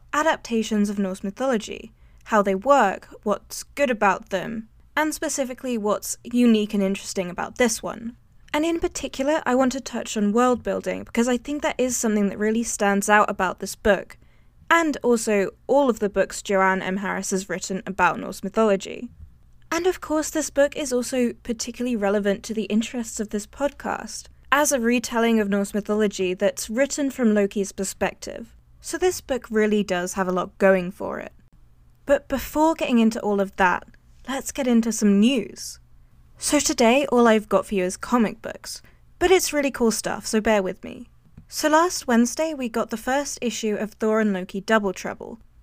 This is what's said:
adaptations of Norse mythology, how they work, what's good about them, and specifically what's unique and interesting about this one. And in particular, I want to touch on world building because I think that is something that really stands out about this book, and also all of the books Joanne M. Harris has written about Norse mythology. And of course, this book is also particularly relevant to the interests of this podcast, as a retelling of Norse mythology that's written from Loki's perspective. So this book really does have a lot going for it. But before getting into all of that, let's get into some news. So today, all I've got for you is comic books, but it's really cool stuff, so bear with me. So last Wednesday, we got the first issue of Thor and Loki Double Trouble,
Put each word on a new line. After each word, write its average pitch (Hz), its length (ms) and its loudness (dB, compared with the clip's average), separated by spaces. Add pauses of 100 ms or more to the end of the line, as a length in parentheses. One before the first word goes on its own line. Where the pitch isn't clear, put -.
(140)
adaptations 233 760 0
of 202 80 -6
Norse 190 280 -4
mythology, 220 680 -4 (320)
how 214 180 2
they 196 140 0
work, 233 540 2 (140)
what's - 400 -4
good - 280 -2
about 202 380 0
them, 196 400 -6 (280)
and 302 160 0
specifically 262 640 -4
what's 208 460 -2
unique 233 500 4
and 202 80 0
interesting 190 480 -4
about - 300 -8
this 240 240 0
one. 226 340 -10 (340)
And 302 140 0
in 339 140 -2
particular, 294 680 -2
I 247 80 0
want 254 200 2
to 269 60 -6
touch - 380 -8
on 208 160 0
world 240 300 2
building 190 400 -4
because 233 240 -2
I 247 100 0
think 285 240 -6
that - 180 -2
is 247 160 0
something 208 340 0
that 190 100 -6
really 220 240 0
stands 202 440 0
out 208 220 6
about 190 300 -4
this - 160 -10
book, - 420 0 (540)
and 330 320 4
also 226 480 2 (160)
all 277 200 4
of 226 120 0
the 208 100 -2
books 190 320 -2
Joanne 190 400 2
M. 185 160 -4
Harris 190 320 -6
has 190 180 -4
written 185 380 -6
about 180 340 0
Norse - 240 -10
mythology. 208 680 0 (600)
And 339 140 -2
of 370 160 0
course, 302 300 -2
this 302 180 -4
book 285 260 2
is 285 160 -4
also 247 400 0 (120)
particularly 240 520 -4
relevant 202 500 0
to 220 100 -8
the 214 80 -2
interests 226 560 -2
of 214 100 -6
this 208 160 -6
podcast, - 840 -6 (220)
as 285 200 4
a 277 80 0
retelling 233 600 2
of 208 80 0
Norse 202 280 -2
mythology 202 580 0
that's 190 380 -2
written 277 400 0
from 226 240 2
Loki's 202 360 0
perspective. - 840 -6 (260)
So - 160 -8
this 359 240 0
book 247 300 -6
really 214 320 2
does 180 300 -2
have 190 140 -2
a 185 40 -2
lot 185 260 -4
going 190 320 4
for - 300 -8
it. - 140 -14 (760)
But 277 200 2
before 302 460 0
getting 294 240 0
into 226 220 4
all 202 200 0
of 196 180 -2
that, 180 260 2 (460)
let's 262 220 -6
get 269 160 -4
into 233 240 4
some 202 300 4
news. - 580 0 (580)
So - 220 0
today, 269 540 4
all 240 140 6
I've 220 200 4
got 190 180 2
for 214 100 -6
you 185 100 0
is 185 100 -4
comic - 460 0
books, - 400 -12 (380)
but 349 120 4
it's 370 220 4
really 277 180 0
cool 226 180 2
stuff, 214 380 -4
so 220 140 0
bear 214 200 2
with 185 220 -6
me. 254 240 -16 (400)
So - 220 0
last 330 380 4
Wednesday, 247 460 2
we 262 140 -6
got 226 220 -4
the 233 80 -6
first 277 440 -4
issue 220 340 -2
of 208 180 -6
Thor 220 260 0
and 214 140 2
Loki 185 260 -6
Double 208 320 0
Trouble, - 480 -12 (240)